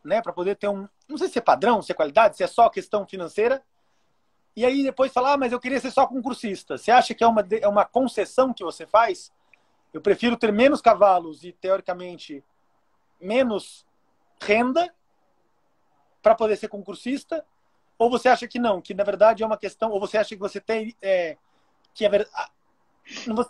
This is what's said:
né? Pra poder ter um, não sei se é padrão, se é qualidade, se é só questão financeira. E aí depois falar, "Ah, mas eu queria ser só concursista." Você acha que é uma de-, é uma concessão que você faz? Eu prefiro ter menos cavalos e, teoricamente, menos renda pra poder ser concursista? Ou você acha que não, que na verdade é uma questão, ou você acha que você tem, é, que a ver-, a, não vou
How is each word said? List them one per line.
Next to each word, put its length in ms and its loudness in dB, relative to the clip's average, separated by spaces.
né? 160 -2
Pra 140 -8
poder 220 -4
ter 120 -6
um, 180 -6
não 80 -12
sei 120 -4
se 100 -6
é 20 0
padrão, 400 2
se 100 -10
é 40 -6
qualidade, 420 2
se 80 -2
é 20 0
só 220 4
questão 380 -4
financeira. 560 -4
E 120 -2
aí 160 0
depois 280 -2
falar, 220 0
"Ah, 60 2
mas 120 -2
eu 80 -4
queria 220 -4
ser 100 -8
só 160 4
concursista." 720 -8
Você 140 -4
acha 240 4
que 100 0
é 20 4
uma 160 4
de-, 200 -4
é 40 0
uma 200 2
concessão 680 0
que 100 -12
você 240 -10
faz? 460 0
Eu 80 -12
prefiro 340 0
ter 160 0
menos 300 2
cavalos 600 4
e, 100 -18
teoricamente, 920 -8
menos 680 -4
renda 560 0
pra 120 6
poder 220 0
ser 120 -12
concursista? 720 -10
Ou 120 2
você 180 0
acha 180 2
que 120 -10
não, 240 0
que 100 -14
na 120 -4
verdade 380 4
é 40 -2
uma 100 -2
questão, 340 -6
ou 80 -4
você 200 -4
acha 160 -4
que 60 -18
você 200 -8
tem, 400 -6
é, 380 -2
que 100 -4
a 60 2
ver-, 240 2
a, 160 -10
não 80 -4
vou 160 -2